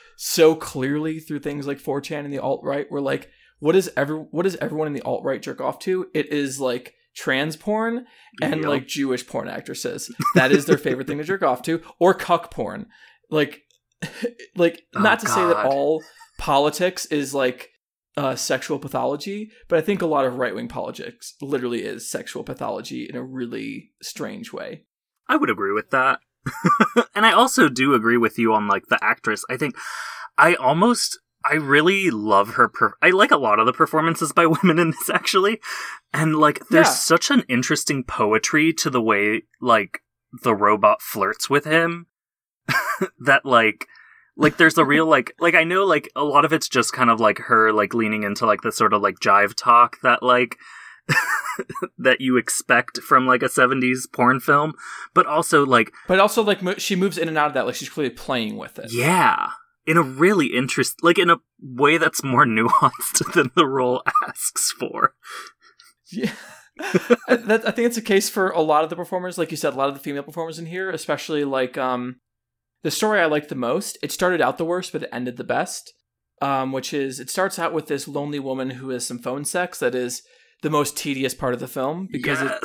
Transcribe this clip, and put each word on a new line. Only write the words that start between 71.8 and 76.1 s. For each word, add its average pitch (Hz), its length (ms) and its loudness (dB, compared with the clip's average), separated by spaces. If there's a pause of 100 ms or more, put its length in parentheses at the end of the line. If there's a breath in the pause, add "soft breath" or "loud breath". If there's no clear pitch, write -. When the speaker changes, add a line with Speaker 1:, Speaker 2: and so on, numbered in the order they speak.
Speaker 1:
the 156 80 -2
story 214 280 0
I 170 60 4
liked 151 240 -2
the 156 60 -10
most, 131 460 -4
it 147 100 -8
started 180 280 0
out 131 180 0
the 165 80 -4
worst, 180 280 -6
but 156 100 -6
it - 80 -12
ended 123 240 -8
the 120 80 -12
best, 127 480 -6 (500)